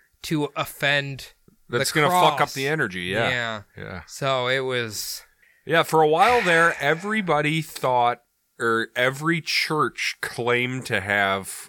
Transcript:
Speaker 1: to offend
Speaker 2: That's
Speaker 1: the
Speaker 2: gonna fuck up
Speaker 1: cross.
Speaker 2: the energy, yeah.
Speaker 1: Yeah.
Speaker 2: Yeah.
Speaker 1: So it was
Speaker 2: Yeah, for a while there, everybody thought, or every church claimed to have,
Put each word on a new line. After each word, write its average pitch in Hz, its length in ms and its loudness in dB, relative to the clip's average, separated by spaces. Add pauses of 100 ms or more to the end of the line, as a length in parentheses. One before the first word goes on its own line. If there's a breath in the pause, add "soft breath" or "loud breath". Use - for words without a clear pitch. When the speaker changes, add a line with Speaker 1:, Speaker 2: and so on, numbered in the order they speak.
(220 soft breath)
Speaker 1:
to 147 320 -2
offend 139 800 -4 (360)
Speaker 2:
That's - 220 -2
Speaker 1:
the 160 120 0
Speaker 2:
gonna 147 100 4
fuck 175 200 4
up 143 40 -4
Speaker 1:
cross. - 180 0
Speaker 2:
the 135 140 -2
energy, 117 360 -2
yeah. 104 260 0
Speaker 1:
Yeah. 117 320 -4 (140)
Speaker 2:
Yeah. 92 300 -12
Speaker 1:
So 135 400 -2
it 131 140 0
was 123 640 -6 (400 soft breath)
Speaker 2:
Yeah, 156 180 2
for 160 200 4
a 151 60 6
while 208 320 4
there, 170 400 4
everybody 160 840 0
thought, 123 600 0 (380)
or 113 360 0
every 139 440 0
church - 840 -2
claimed 123 640 -2
to 107 140 0
have, 98 680 -2